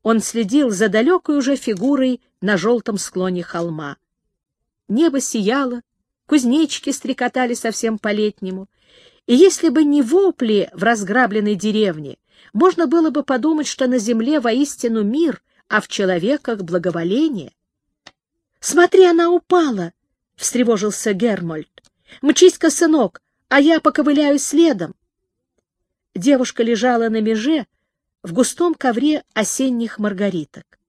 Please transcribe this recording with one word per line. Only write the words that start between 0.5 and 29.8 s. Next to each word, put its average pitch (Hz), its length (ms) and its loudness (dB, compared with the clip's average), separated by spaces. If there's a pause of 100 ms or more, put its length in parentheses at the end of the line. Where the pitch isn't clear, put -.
за 202 180 0
далёкой 294 480 0
уже 277 180 0
фигурой 254 640 -2 (220)
на 202 160 0
жёлтом 214 400 -2
склоне 180 460 -4
холма. 160 540 -8 (880)
Небо 277 320 0
сияло, 240 600 -2 (440)
кузнечики 285 680 0
стрекотали 247 640 -4
совсем 226 460 -6
по-летнему — 208 680 -4 (560)
и 240 100 2
если 339 340 4
бы 302 140 2
не 294 180 2
вопли 247 720 0
в 156 100 -6
разграбленной 208 720 0
деревне, 185 600 -4 (360)
можно 339 340 2
было 320 220 2
бы 285 140 -2
подумать, 285 440 -2
что - 200 -2
на 254 100 0
земле 240 420 0
воистину 233 640 -2
мир, 254 380 -2 (260)
а 214 140 -2
в - 60 -18
человеках 202 760 -2
благоволение. 180 920 -4 (1080)
«Смотри, 349 440 4
она 339 280 4
упала!» — 294 640 0 (420)
встревожился 214 760 -2
Гермольд. 175 560 -4 (520)
«Мчись-ка, 330 480 4
сынок, 302 520 0 (280)
а 269 100 4
я 311 200 4
поковыляю 294 580 2
следом». 285 580 0 (1160)
Девушка 247 500 0
лежала 233 460 0
на 220 100 -2
меже 220 460 -2 (580)
в 175 80 -14
густом 262 420 0
ковре 277 500 -2 (100)
осенних 233 680 -4